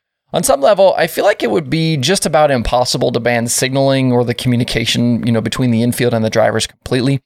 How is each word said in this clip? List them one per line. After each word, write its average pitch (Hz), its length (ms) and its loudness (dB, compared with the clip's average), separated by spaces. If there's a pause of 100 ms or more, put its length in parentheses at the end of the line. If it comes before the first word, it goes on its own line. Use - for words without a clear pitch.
(340)
On 160 80 -2
some 277 200 0
level, 196 360 4
I - 80 0
feel - 200 -2
like 208 180 0
it 226 80 -2
would 165 180 -2
be 160 260 0
just 147 300 -2
about 151 240 2
impossible 123 640 0
to 123 80 -2
ban 120 300 0
signaling 135 640 0
or 123 140 2
the 120 80 -2
communication, 120 960 0
you 120 40 2
know, 113 100 0
between 123 280 -2
the 113 140 2
infield 120 320 0
and 110 100 0
the 110 60 -2
drivers 110 340 0
completely. 131 600 -2